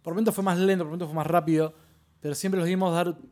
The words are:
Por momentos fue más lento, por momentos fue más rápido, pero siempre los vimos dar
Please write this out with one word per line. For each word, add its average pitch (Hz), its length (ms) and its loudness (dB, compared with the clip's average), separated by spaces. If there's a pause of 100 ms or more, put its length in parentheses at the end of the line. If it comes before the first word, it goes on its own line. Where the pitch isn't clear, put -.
Por 165 140 -8
momentos 220 200 2
fue 196 80 -4
más 180 160 0
lento, 185 260 2
por 151 80 -10
momentos 170 160 -6
fue 156 80 -6
más 156 100 -2
rápido, 160 480 2 (460)
pero 147 140 -6
siempre 190 240 -2
los 170 100 0
vimos 185 260 0
dar 175 240 0 (140)